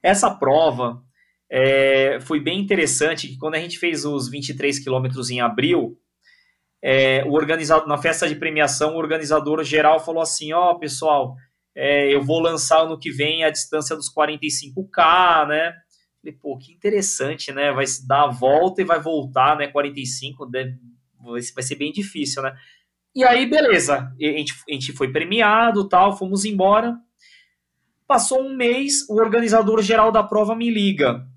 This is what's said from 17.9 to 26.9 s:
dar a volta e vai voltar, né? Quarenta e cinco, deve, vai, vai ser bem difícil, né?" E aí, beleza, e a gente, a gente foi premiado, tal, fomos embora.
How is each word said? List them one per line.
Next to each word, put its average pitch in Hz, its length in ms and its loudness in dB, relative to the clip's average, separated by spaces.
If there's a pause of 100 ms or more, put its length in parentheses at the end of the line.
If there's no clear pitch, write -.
dar 139 180 4
a - 20 0
volta 147 540 2
e 185 40 0
vai 170 140 2
voltar, 147 580 0
né? 143 100 -4
Quarenta 143 320 -4
e 127 60 -8
cinco, 135 400 -12
deve, 127 300 -6 (440)
vai, 120 220 -10 (140)
vai 131 80 -8
ser 143 120 -8
bem 143 160 -6
difícil, 151 520 -8
né?" 135 100 -6 (640)
E 254 80 2
aí, 247 240 6
beleza, 170 720 2
e 151 80 -2
a 151 60 0
gente, 151 200 -6 (160)
a 151 40 -8
gente 135 200 -8
foi 135 180 -4
premiado, 208 760 2
tal, 196 260 4
fomos 196 300 -4
embora. 214 500 2 (1120)